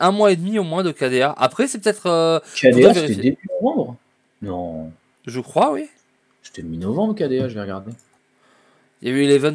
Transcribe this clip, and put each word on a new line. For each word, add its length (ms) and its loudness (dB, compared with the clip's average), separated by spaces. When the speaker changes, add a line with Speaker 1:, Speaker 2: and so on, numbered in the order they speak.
Speaker 1:
un 100 2
mois 220 4
et 40 2
demi 220 -4
au 60 0
moins 180 -4
de 80 0
K 140 -6
D 180 2
A. 160 2
Après, 300 0
c'est 100 -8
peut-être, 280 -2
euh, 340 2
Speaker 2:
K 60 -8
D 60 8
A, 40 6
Speaker 1:
faudrait 220 8
Speaker 2:
c'était 60 0
Speaker 1:
vérifier. 220 -2
Speaker 2:
début 260 -2
novembre ? 340 -2
Non. 480 -10
Speaker 1:
Je 140 -10
crois, 320 -2
oui. 140 -6
Speaker 2:
C'était 200 -20
mi-novembre, 520 -4
K 140 -4
D 100 -2
A, 100 -4
je 60 -12
vais 60 -10
regarder. 320 -12
Speaker 1:
Il 80 -6
y 40 -2
a 20 -2
eu 140 2
l'event 260 4